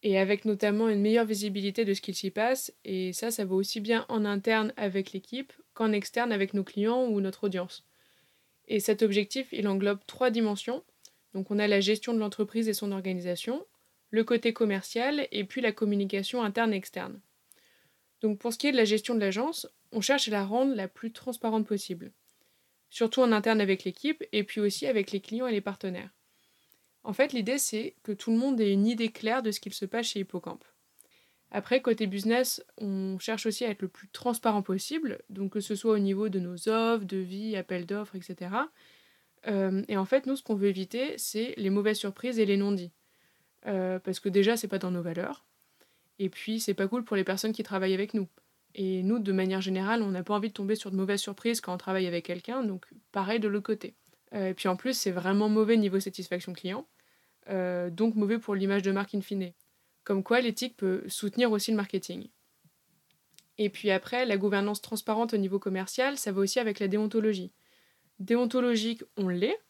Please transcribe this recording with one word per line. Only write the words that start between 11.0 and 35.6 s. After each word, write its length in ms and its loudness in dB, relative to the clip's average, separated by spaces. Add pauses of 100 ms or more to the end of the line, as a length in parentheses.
Donc 200 -6
on 80 2
a 80 4
la 120 6
gestion 320 0
de 60 2
l'entreprise 500 0
et 60 0
son 160 -4
organisation, 760 -4 (460)
le 140 4
côté 280 2
commercial 800 0
et 140 -4
puis 160 -6
la 100 2
communication 720 0
interne 320 2
et 20 0
externe. 440 -8 (1000)
Donc 200 0
pour 120 -2
ce 60 -8
qui 80 0
est 60 4
de 40 4
la 80 8
gestion 300 2
de 60 2
l'agence, 500 -2 (220)
on 80 -2
cherche 260 2
à 60 -2
la 120 0
rendre 300 2
la 140 -4
plus 240 -10
transparente 560 -2
possible, 420 -6 (840)
surtout 280 2
en 100 8
interne 300 4
avec 240 2
l'équipe 480 -4
et 100 2
puis 180 -4
aussi 240 0
avec 280 0
les 80 -2
clients 260 -4
et 60 0
les 80 2
partenaires. 500 -8 (960)
En 80 -6
fait, 200 2
l'idée, 240 0
c'est 460 -4
que 80 -8
tout 220 -2
le 40 6
monde 240 2
ait 120 4
une 120 6
idée 280 2
claire 320 -2
de 80 0
ce 80 -6
qu'il 120 -12
se 120 -8
passe 220 -4
chez 120 -4
Hippocampe. 460 -8 (880)
Après, 280 2
côté 280 2
business, 560 0 (140)
on 420 -2
cherche 260 -4
aussi 180 -2
à 60 0
être 120 -6
le 60 -4
plus 200 -16
transparent 540 0
possible, 580 -4 (100)
donc 220 -6
que 80 -2